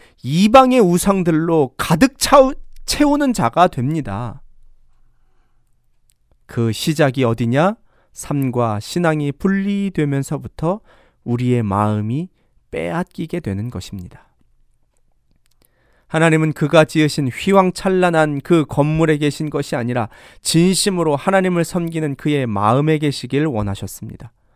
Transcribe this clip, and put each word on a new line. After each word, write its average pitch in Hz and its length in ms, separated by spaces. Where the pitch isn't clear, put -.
이방의 226 580
우상들로 170 960
가득 165 420
차우-, 269 360
채우는 294 480
자가 165 340
됩니다. 123 760
그 117 260
시작이 139 520
어디냐? 127 520
삶과 120 680
신앙이 156 520
분리되면서부터 190 1500
우리의 123 380
마음이 107 640
빼앗기게 170 680
되는 101 280
것입니다. - 600
하나님은 160 460
그가 156 320
지으신 151 440
휘황찬란한 180 1160
그 165 220
건물에 156 540
계신 147 320
것이 147 240
아니라 120 340
진심으로 170 760
하나님을 185 480
섬기는 160 500
그의 143 320
마음에 120 520
계시길 143 480
원하셨습니다. 104 880